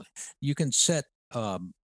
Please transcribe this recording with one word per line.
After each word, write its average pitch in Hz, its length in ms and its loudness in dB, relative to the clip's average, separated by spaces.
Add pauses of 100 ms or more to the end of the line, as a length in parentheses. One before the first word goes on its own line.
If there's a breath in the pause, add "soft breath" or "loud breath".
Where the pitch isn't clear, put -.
(400 loud breath)
you 143 160 0
can 147 160 0
set, 160 320 4 (280)
um, 95 400 -4 (200)